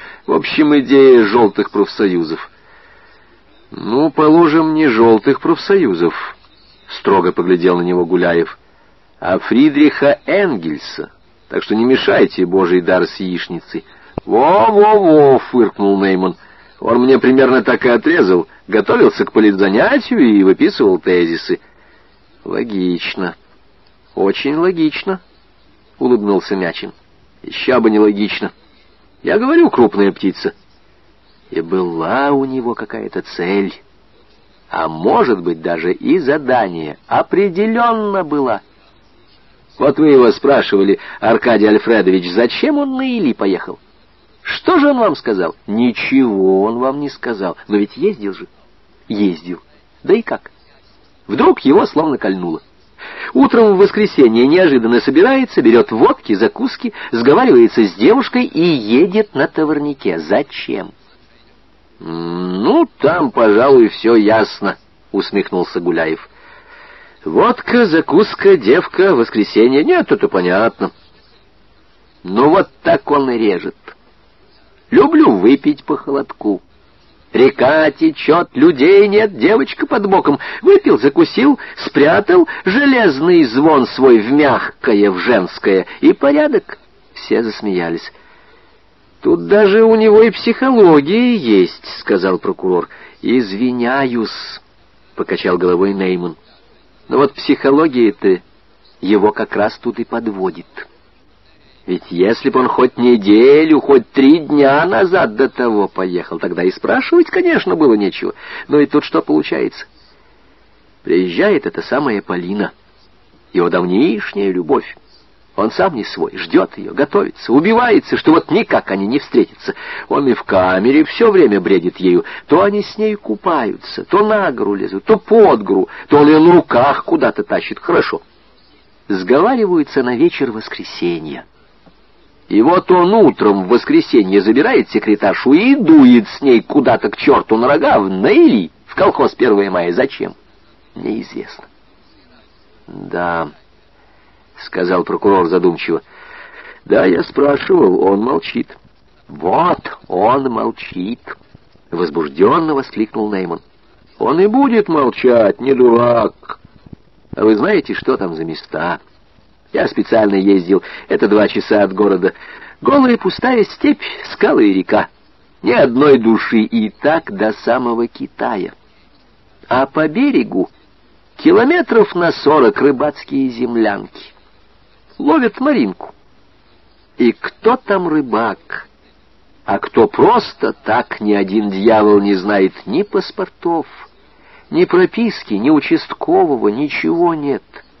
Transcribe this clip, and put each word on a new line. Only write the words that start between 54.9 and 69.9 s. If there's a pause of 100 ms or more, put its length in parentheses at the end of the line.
собирается,
берет
водки,
закуски, (180)
сговаривается
с
девушкой
и
едет
на
товарнике.
Зачем? (1080)
«Ну, (100)
там,
пожалуй,
все
ясно», (340)
усмехнулся
Гуляев. (960)
«Водка,
закуска,
девка,
воскресенье.
Нет,